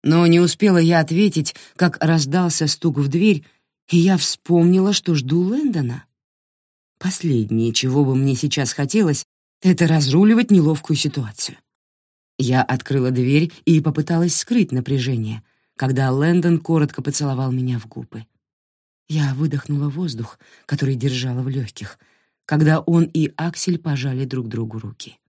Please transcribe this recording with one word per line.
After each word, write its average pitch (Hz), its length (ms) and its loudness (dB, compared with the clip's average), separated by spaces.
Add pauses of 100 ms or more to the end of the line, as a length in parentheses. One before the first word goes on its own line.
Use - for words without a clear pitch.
Но 165 240 4
не 170 120 6
успела 180 380 2
я 165 220 4
ответить, 165 560 0 (200)
как 175 260 0
раздался 160 640 0
стук 143 320 -2
в 139 80 0
дверь, 170 380 2 (440)
и 170 80 2
я 180 200 4
вспомнила, 180 760 2
что 180 220 -2
жду 147 260 0
Лэндона. 185 640 -4 (960)
Последнее, 117 720 -2
чего 135 320 0
бы 131 100 0
мне 135 200 0
сейчас 139 380 -4
хотелось, 151 520 0 (360)
это 175 260 4
разруливать 160 640 4
неловкую 156 460 2
ситуацию. - 600 -6 (800)
Я 127 240 0
открыла 131 480 -2
дверь 131 420 0 (140)
и 156 160 4
попыталась 165 540 0
скрыть - 360 0
напряжение, 123 720 -4 (340)
когда 131 340 -2
Лэндон 165 480 2
коротко 160 420 -2
поцеловал 135 500 -4
меня 127 280 -2
в 107 80 -14
губы. 113 400 -16 (800)
Я 147 260 -2
выдохнула 143 560 -4
воздух, 135 500 -8 (280)
который 135 280 -2
держала 127 460 -4
в 127 80 -6
легких, 123 480 -8 (480)
когда 156 340 2
он 165 260 2
и 160 300 -2
Аксель 170 440 -4
пожали 135 460 -4
друг 127 220 -6
другу 113 300 -6
руки. - 520 -16